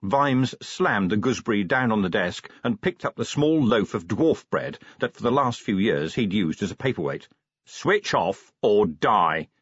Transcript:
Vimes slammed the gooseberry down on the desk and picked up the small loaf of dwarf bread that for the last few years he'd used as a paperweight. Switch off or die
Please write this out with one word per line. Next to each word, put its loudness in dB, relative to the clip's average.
Vimes 2
slammed -2
the 0
gooseberry 0
down 0
on 2
the 0
desk -4
and -2
picked -4
up -6
the -4
small 0
loaf 2
of -6
dwarf 0
bread -4
that -4
for -20
the 0
last 0
few -2
years 0
he'd -2
used -2
as -4
a -10
paperweight. -6
Switch -2
off -2
or 4
die 2